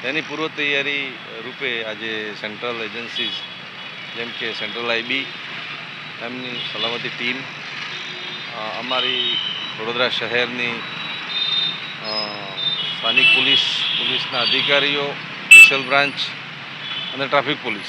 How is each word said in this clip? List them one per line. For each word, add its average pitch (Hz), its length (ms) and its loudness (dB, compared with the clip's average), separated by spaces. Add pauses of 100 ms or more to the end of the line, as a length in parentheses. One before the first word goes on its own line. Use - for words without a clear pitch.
તેની 139 180 -2
પૂર્વ 147 260 -4
તૈયારી 143 640 0 (320)
રૂપે 127 380 -4
આજે 107 580 -4
સેન્ટ્રલ 113 420 -6
એજન્સીઝ 117 460 -6 (880)
જેમ 117 100 -4
કે 117 240 -4
સેન્ટ્રલ 113 400 -4
આઈબી, 123 340 0 (1000)
એમની 127 220 -8
સલામતી 117 640 -4
ટીમ, 123 260 -2
અ, - 1400 -8
અમારી 123 580 2 (440)
વડોદરા 120 280 2
શહેરની, 120 600 0
અ, - 1500 -2 (760)
સ્થાનિક 117 260 4
પોલીસ, - 340 8 (400)
પોલીસના 123 400 0
અધિકારીઓ, 143 640 4
સ્પેશિયલ - 840 8
બ્રાન્ચ 139 260 4 (1000)
અને 135 140 -2
ટ્રાફિક 139 360 4
પોલીસ 104 260 -4